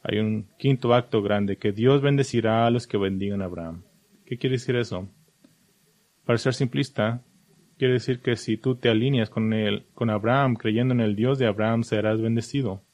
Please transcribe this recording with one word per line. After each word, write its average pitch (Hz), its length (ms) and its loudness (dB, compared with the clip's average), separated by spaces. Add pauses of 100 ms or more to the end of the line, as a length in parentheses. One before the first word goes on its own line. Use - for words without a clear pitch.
Hay 107 160 -2
un 107 260 -2 (120)
quinto 127 360 2
acto 120 280 2
grande, 101 340 0
que 104 160 -2
Dios 127 300 4
bendecirá 117 640 2
a 117 40 4
los 120 160 0
que - 120 -2
bendigan 98 440 -2
a 92 40 -4
Abraham. 85 360 -10 (420)
¿Qué 120 140 -8
quiere 131 160 -2
decir 123 220 -2
eso? 98 320 -4 (1160)
Para 117 140 2
ser 127 160 0
simplista, 123 720 -2 (540)
quiere 127 160 2
decir 123 260 -2
que 120 160 0
si 110 200 -4
tú 131 200 -2
te 120 120 0
alineas 117 420 2
con 110 220 -2
él, 107 420 -2
con 120 140 -2
Abraham, 117 460 2
creyendo 117 400 0
en 120 60 2
el 107 160 0
Dios 131 240 0
de 123 60 2
Abraham, 110 360 0
serás 110 380 0
bendecido. 113 720 -4